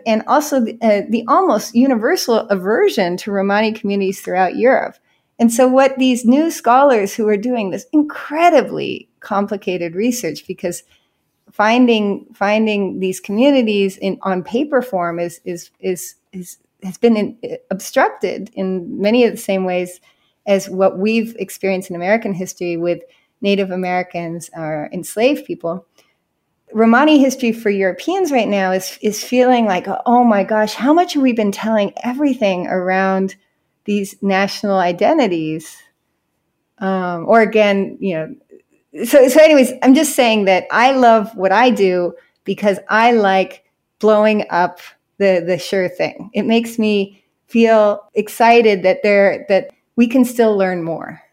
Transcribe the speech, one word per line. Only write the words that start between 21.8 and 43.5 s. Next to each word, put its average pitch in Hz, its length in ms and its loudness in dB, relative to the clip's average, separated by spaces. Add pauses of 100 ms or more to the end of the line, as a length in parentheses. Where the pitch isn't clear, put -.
in 175 60 -10
American 202 360 -2
history 175 440 -8
with 170 260 -4 (380)
Native 202 320 0
Americans 180 840 -6
or 156 360 -8
enslaved 240 520 -2
people. 170 400 -8 (880)
Romani 240 460 4
history 254 340 2
for 220 180 -4
Europeans 202 600 -2
right 240 180 0
now 190 240 0
is, 190 280 -6
is 208 240 -4
feeling 247 400 2
like, 185 220 -2 (180)
"Oh 247 180 4
my 214 220 2
gosh, 214 300 -2
how 254 180 0
much 359 220 2
have 285 80 0
we 262 100 2
been 220 180 0
telling 208 420 -2 (120)
everything 240 600 -2
around 190 720 -2 (480)
these 202 380 -4
national 196 560 0
identities?" 175 1000 0 (1000)
Um, 185 480 -4
or 226 140 6
again, 208 600 0
you 190 140 -4
know, - 880 -12
so, 262 240 6
so 269 140 4
anyways, 285 300 6 (100)
I'm 262 120 6
just 302 200 2
saying 220 300 2
that 185 260 2
I 240 220 2
love 226 420 4
what 185 180 0
I 240 180 4
do 180 440 0 (300)
because 196 340 -2 (100)
I 226 240 4
like 190 520 0 (340)